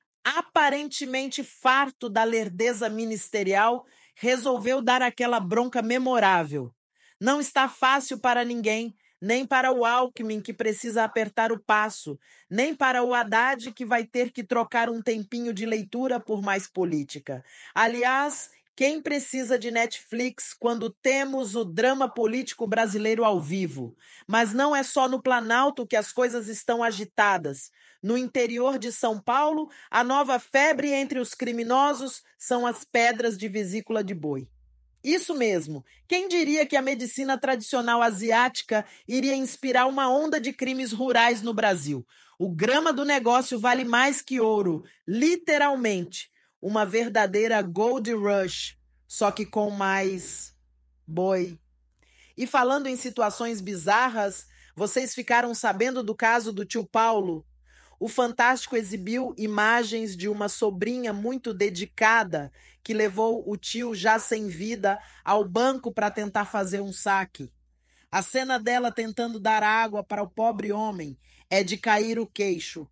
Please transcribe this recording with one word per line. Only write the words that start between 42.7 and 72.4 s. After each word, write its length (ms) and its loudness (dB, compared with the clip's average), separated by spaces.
do 100 -2
negócio 560 2
vale 240 2
mais 380 2
que 180 -4
ouro, 460 2
literalmente. 1200 2
Uma 240 0
verdadeira 760 2
gold 520 0
rush, 640 -2
só 240 0
que 140 -6
com 240 -2
mais 840 -2
boi. 500 0
E 100 -4
falando 420 2
em 100 -4
situações 640 -4
bizarras, 840 0
vocês 400 -2
ficaram 400 0
sabendo 480 0
do 100 -4
caso 380 2
do 140 -8
tio 200 -6
Paulo? 600 0
O 120 -6
Fantástico 640 2
exibiu 640 -4
imagens 800 0
de 100 -4
uma 220 -2
sobrinha 640 -2
muito 400 -4
dedicada 1000 0
que 100 -4
levou 560 0
o 60 -4
tio 400 -6
já 240 4
sem 300 -4
vida 500 -2
ao 220 2
banco 480 0
pra 180 0
tentar 320 -4
fazer 380 -4
um 100 -8
saque. 640 -2
A 100 0
cena 380 -2
dela 320 0
tentando 480 -6
dar 240 2
água 400 2
para 200 -4
o 60 -8
pobre 440 -2
homem 440 -4
é 140 2
de 140 -4
cair 420 2
o 80 -4
queixo. 640 -4